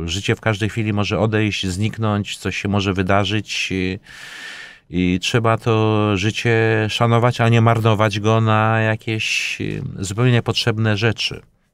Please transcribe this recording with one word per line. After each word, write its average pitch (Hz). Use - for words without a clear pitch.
życie 98
w -
każdej 107
chwili 107
może 101
odejść, 107
zniknąć, 104
coś 95
się 101
może 98
wydarzyć 98
i, 92
i 90
trzeba 113
to 110
życie 110
szanować, 117
a 113
nie 117
marnować 110
go 110
na 110
jakieś, 110
y, 104
zupełnie 101
niepotrzebne 110
rzeczy. -